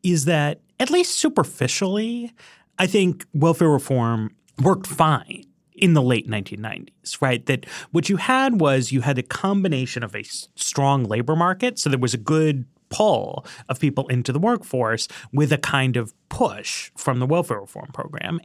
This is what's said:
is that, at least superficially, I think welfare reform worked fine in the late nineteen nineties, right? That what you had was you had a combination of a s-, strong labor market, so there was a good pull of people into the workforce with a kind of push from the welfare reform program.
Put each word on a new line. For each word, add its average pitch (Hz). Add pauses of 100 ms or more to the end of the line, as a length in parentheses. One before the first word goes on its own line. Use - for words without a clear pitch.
is 165
that, 151 (180)
at 254
least 349
superficially, 220 (460)
I 185
think 190
welfare 160
reform 117 (260)
worked 190
fine - (300)
in 180
the 147
late 123
nineteen 104
nineties, 101
right? 127
That 131 (280)
what 160
you 196
had 262
was 135
you 131
had 135
a 123
combination 170
of 104
a 110
s-, -
strong 139
labor 117
market, 185
so -
there 135
was 123
a 120
good 147 (220)
pull - (240)
of 135
people 143
into 123
the 131
workforce 127 (240)
with 143
a 151
kind 131
of 113 (160)
push -
from 123
the 127
welfare 139
reform -
program. -